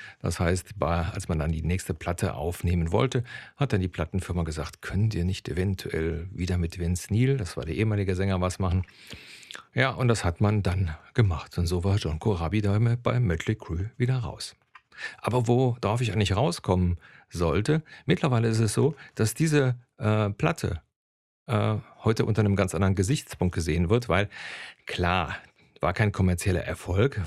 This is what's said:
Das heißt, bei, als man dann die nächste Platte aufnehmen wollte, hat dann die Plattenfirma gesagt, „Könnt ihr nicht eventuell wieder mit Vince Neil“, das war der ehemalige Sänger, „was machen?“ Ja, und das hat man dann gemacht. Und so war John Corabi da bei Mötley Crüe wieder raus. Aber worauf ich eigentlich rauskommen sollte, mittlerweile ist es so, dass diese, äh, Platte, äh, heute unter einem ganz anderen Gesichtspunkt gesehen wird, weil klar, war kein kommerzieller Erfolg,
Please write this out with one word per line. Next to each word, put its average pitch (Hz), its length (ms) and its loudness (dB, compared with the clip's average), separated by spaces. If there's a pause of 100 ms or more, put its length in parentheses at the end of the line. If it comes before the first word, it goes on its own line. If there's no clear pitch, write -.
(200)
Das - 200 -2
heißt, 87 380 -2
bei, 85 280 0
als - 220 -6
man 85 100 0
dann 78 140 0
die 80 100 -4
nächste 82 320 -2
Platte - 400 -4
aufnehmen 85 580 -2
wollte, 123 320 2 (320)
hat 135 160 0
dann 98 80 4
die 92 80 0
Plattenfirma 87 540 -4
gesagt, 80 400 -6
„Könnt 107 320 0
ihr 87 100 0
nicht 92 240 -4
eventuell 85 840 -2
wieder 90 260 -2
mit 85 200 -4
Vince 87 340 -2
Neil“, 127 240 2
das 101 200 -6
war 67 80 -6
der - 120 -6
ehemalige 101 380 0
Sänger, 95 260 0
„was 92 180 -2
machen?“ 90 260 2 (880)
Ja, 127 180 2
und 123 180 0
das 113 160 2
hat 87 160 0
man 104 220 2
dann 90 320 0 (200)
gemacht. 92 440 2
Und 87 80 2
so 87 180 0
war 98 120 2
John 80 220 -2
Corabi 90 420 0
da 101 180 2
bei 120 420 2
Mötley 107 340 0
Crüe 92 420 -6
wieder 127 220 0
raus. - 380 -8 (600)
Aber 117 280 0
worauf 120 540 2
ich 110 120 -2
eigentlich 101 220 2
rauskommen 92 640 2 (320)
sollte, 87 540 0 (200)
mittlerweile 123 440 2
ist 113 100 2
es 110 160 2
so, 135 220 2 (180)
dass - 200 0
diese, 143 440 2 (200)
äh, 107 320 2
Platte, - 520 -2 (640)
äh, 107 300 0 (260)
heute 113 220 2
unter 107 160 2
einem 101 160 4
ganz 95 180 2
anderen 95 220 4
Gesichtspunkt 92 580 0
gesehen 85 360 2
wird, 117 180 2
weil 95 200 2 (580)
klar, 87 500 0 (440)
war 90 120 2
kein 104 180 2
kommerzieller 90 540 2
Erfolg, 98 640 0